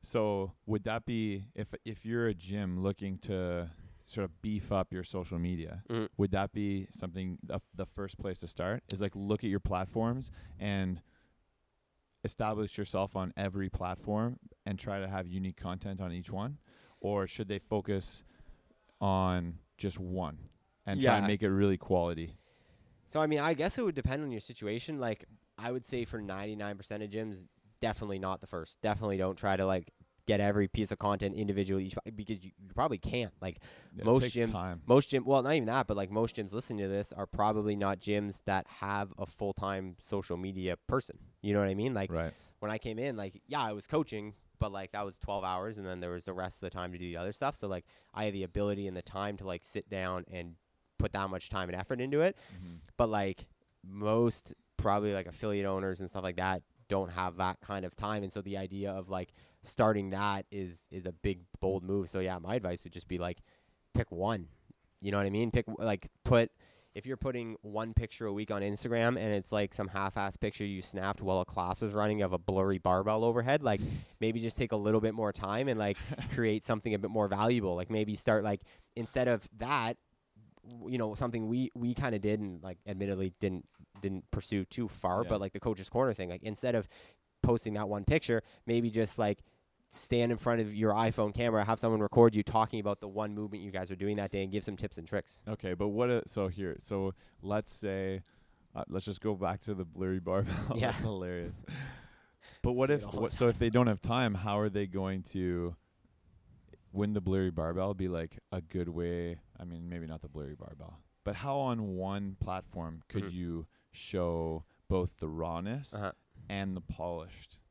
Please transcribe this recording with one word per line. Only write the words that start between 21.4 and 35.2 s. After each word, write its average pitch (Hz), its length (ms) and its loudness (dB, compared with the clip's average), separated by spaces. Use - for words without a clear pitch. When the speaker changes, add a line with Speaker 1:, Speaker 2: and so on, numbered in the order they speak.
Speaker 1:
it 104 80 4
really 98 260 6
quality? 87 640 0
Speaker 2:
So, - 160 -2
I 156 60 4
mean, 151 140 4
I 156 120 4
guess 156 240 0
it 262 60 -2
would 190 120 0
depend 135 280 0
on 143 80 -4
your 113 100 -4
situation. 113 580 -4
Like, 117 280 -2
I 117 120 -4
would 127 140 -4
say 120 220 -4
for 113 160 -8
ninety-nine 101 560 -6
percent 107 240 -8
of 104 80 -6
gyms, 104 360 -6
definitely 107 380 0
not 95 220 -2
the - 60 -16
first. - 340 -10
Definitely 104 380 2
don't 92 180 2
try 98 200 2
to, 95 100 4
like, 95 260 0
get 104 140 6
every 101 280 4
piece 104 220 0
of 101 80 -4
content 101 360 2
individually 98 500 2
each, 95 100 -8
because 104 260 -6
you, 95 160 -16
you 95 160 -18
probably 127 220 2
can't. 113 460 -2
Like, 92 160 -6
Speaker 1:
Yeah, 92 80 -10
it - 40 -8
Speaker 2:
most 123 160 8
Speaker 1:
takes 120 140 0
Speaker 2:
gyms, 117 160 2
Speaker 1:
time. 90 340 -4
Speaker 2:
most 131 240 8
gym, 131 160 2